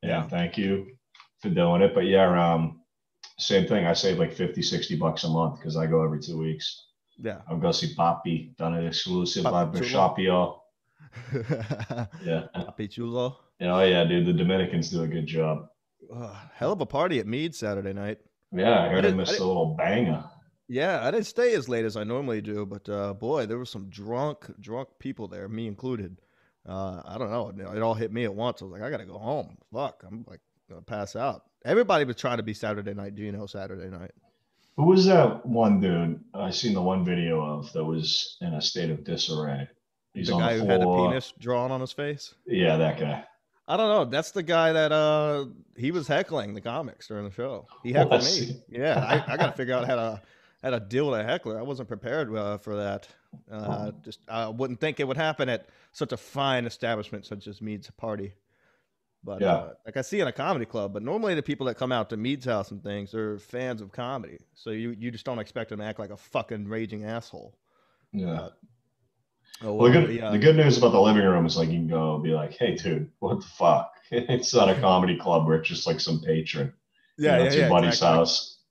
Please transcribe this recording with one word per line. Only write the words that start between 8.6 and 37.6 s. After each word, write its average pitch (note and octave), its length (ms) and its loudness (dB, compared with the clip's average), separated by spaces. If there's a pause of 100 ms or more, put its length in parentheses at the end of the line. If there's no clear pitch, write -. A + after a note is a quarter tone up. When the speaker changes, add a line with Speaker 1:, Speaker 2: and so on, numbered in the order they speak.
Speaker 1:
an E2 120 -2
exclusive F2+ 580 -2
Speaker 2:
Papi - 60 2
Speaker 1:
barbershop, F2+ 680 0
Speaker 2:
Chulo. F#2 100 2
Speaker 1:
y'all. F2+ 340 2 (680)
Speaker 2:
<laughs> - 0 - (920)
Speaker 1:
Yeah. D#3+ 200 -2 (100)
Speaker 2:
Papi A2+ 360 -8
Chulo. B2 460 -6 (240)
Speaker 1:
Oh, F2+ 220 2
yeah, F2+ 220 6
dude. F2 220 2
The F2 60 2
Dominicans F2 580 0
do E2+ 120 -2
a D#2+ 60 -2
good D#2 180 -4
job. D#2+ 420 -2 (460)
Speaker 2:
Uh, A#2 200 -12 (200)
hell C#3+ 180 -2
of G3 80 -4
a C3+ 60 -2
party D3 320 0
at G2+ 80 -2
Mead D3 280 -4
Saturday G2 380 -4
night. G2+ 260 -8 (340)
Speaker 1:
Yeah, F#2+ 320 4
I F2 40 0
heard F#2 60 0
Speaker 2:
I F#2+ 40 4
Speaker 1:
I - 40 4
Speaker 2:
didn't, F#2+ 160 4
Speaker 1:
missed F2+ 140 0
Speaker 2:
I - 20 0
Speaker 1:
a - 40 -2
Speaker 2:
didn't F#2 100 0
Speaker 1:
little E2 280 0
banger. E2+ 480 0 (440)
Speaker 2:
Yeah, C#3+ 380 -2
I C3+ 40 0
didn't G3+ 160 -2
stay A#3+ 280 2
as C3+ 140 -2
late A#2 160 0
as A2 120 -4
I G#2+ 80 -4
normally A#2+ 360 -4
do, G#2 260 -6
but, G2 220 -14
uh, G2+ 260 -4
boy, A#2 320 -2
there A2+ 120 -6
were B2+ 60 -8
some G2 240 -14
drunk, A#2+ 580 -6 (140)
drunk B2+ 280 -10 (100)
people C3+ 300 -10
there, F#2 200 -12
me A2+ 180 -8
included. G#2 540 -8 (460)
Uh, F#2 380 -10
I F#2 140 -14
don't A2+ 120 -8
know. A#2 180 -6
It, F#2+ 300 -12
it A2 40 -2
all A2+ 120 2
hit A2 180 -6
me A#2+ 120 -4
at G2+ 100 -4
once. A2+ 260 -4
I F#2+ 60 -14
was F#2 60 -16
like, F#2+ 100 -14
"I B2 80 -8
gotta A2 160 -8
go - 120 -16
home. A#2 380 -8 (160)
Fuck, C3 340 -8
I'm, A2 220 -14
like, F#2 120 -20 (280)
gonna F2+ 140 -20
pass G#2 340 -8
out." A#2 280 -6 (200)
Everybody F#3 400 4
was B2 120 -6
trying B2 200 -2
to A2+ 60 -4
be A2 100 -6
Saturday G#2 400 -6
Night G2+ 220 -10
Gino G#2 320 -8
Saturday F#2+ 420 -12
night. F#2 220 -14 (680)
Speaker 1:
Who D3 80 2
was F#3 220 8
that D#3+ 400 6
one A2 340 4
dude E2+ 420 0 (120)
I F#2 160 -6
seen G#2+ 240 -2
the F#2+ 80 0
one F#2 220 2
video E2+ 380 0
of D2+ 300 -8